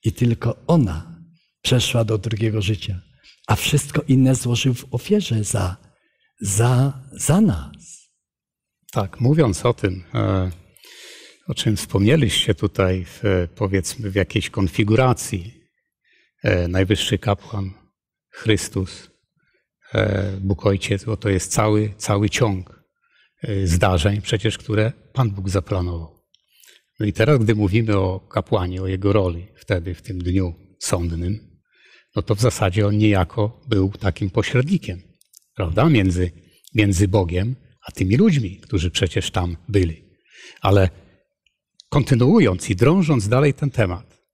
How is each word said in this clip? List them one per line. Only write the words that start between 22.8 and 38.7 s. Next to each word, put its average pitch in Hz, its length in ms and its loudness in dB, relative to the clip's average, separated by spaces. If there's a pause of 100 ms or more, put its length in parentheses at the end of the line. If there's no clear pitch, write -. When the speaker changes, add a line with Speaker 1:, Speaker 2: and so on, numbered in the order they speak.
Speaker 2:
e, 98 240 -4
zdarzeń 92 540 2
przecież, 104 380 -4
które 107 340 -2 (200)
Pan 123 180 0
Bóg 98 180 -8
zaplanował. 87 760 -4 (800)
No 107 60 -2
i 104 60 -2
teraz, 147 260 4
gdy 113 160 2
mówimy 104 420 2
o 95 240 -2
kapłanie, 92 600 -4
o 95 40 -6
jego 95 260 0
roli 90 340 0 (100)
wtedy, 90 380 -6
w - 80 -20
tym 90 160 -10
dniu 90 360 -2 (260)
sądnym, 87 800 -6 (560)
no 85 60 -2
to - 120 0
w 98 60 -6
zasadzie 107 460 0
on 104 120 0
niejako 104 680 0
był 98 320 2
takim 98 300 -2
pośrednikiem, 123 720 -2 (520)
prawda, 85 340 0
między, 92 420 2 (440)
między 101 340 4
Bogiem 95 480 0 (260)
a - 100 -18
tymi 98 240 0
ludźmi, 139 400 2
którzy 87 340 -4